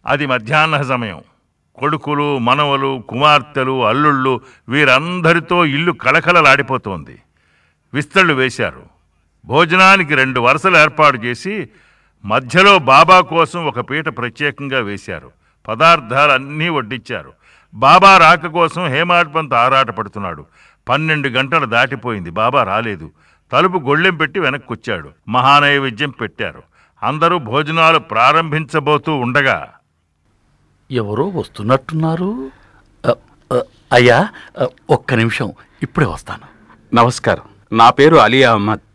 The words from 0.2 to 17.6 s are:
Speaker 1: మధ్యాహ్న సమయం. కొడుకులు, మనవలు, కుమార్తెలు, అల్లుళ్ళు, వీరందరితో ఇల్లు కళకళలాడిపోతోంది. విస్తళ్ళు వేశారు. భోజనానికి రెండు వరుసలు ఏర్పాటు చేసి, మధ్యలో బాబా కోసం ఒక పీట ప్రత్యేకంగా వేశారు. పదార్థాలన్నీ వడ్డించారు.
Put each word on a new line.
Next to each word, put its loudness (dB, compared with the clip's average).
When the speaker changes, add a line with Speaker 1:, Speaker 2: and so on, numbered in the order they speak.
Speaker 1:
మధ్యాహ్న -2
సమయం. -6
కొడుకులు, -4
మనవలు, -2
కుమార్తెలు, 0
అల్లుళ్ళు, 0
వీరందరితో 0
ఇల్లు -2
కళకళలాడిపోతోంది. 0
విస్తళ్ళు 0
వేశారు. -4
భోజనానికి 2
రెండు 0
వరుసలు 2
ఏర్పాటు 2
చేసి, -8
మధ్యలో 2
బాబా 6
కోసం -2
ఒక -8
పీట -6
ప్రత్యేకంగా -6
వేశారు. -10
పదార్థాలన్నీ 0
వడ్డించారు. -8